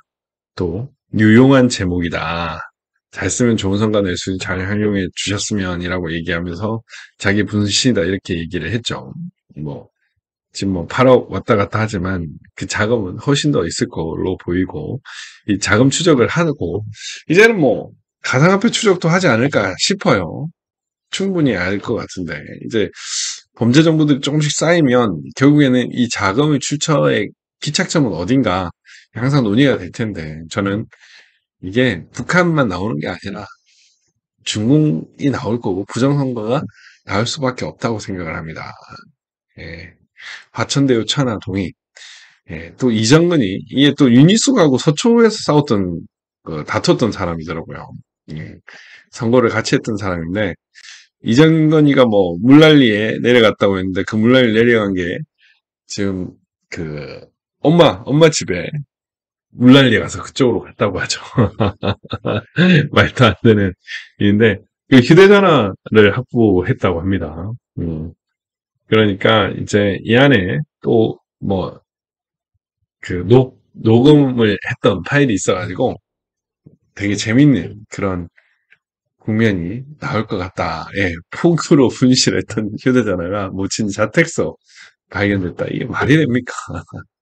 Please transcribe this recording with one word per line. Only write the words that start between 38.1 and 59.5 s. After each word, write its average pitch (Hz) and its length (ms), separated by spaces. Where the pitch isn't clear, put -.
합니다. 80 360
예. 87 360
화천대유 117 540
천하 123 380
동의. 95 280
예, 85 280
또 127 120
이정근이, 139 540
이게 139 280
또 131 140
윤희숙하고 165 640
서초에서 226 580
싸웠던, 101 540
그, 78 220
다퉜던 113 460
사람이더라고요. 82 800
예. - 200
선거를 117 400
같이 110 260
했던 113 200
사람인데, 92 580
이정근이가 151 840
뭐, 98 360
물난리에 131 800
내려갔다고 110 560
했는데, 92 260
그 113 120
물난리 120 380
내려간 113 400
게 90 240
지금 95 440
그, 76 500
엄마, 143 460
엄마 151 240
집에 87 400